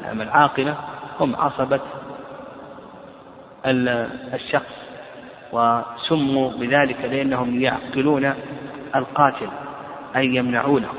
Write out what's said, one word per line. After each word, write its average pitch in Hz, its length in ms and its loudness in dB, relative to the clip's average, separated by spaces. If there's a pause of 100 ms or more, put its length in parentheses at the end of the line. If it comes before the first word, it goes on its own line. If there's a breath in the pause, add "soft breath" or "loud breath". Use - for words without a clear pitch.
نعم، 110 180 -6
العاقلة 139 540 2 (440)
هم 135 160 2
عصبة 135 440 0 (1900)
ال-، 123 440 2 (240)
الشخص، - 540 -2 (640)
وسموا 131 1000 2
بذلك 127 540 2
لأنهم 127 560 2
يعقلون 135 720 2 (600)
القاتل 131 520 4 (680)
أي 135 100 4
يمنعونه 123 720 2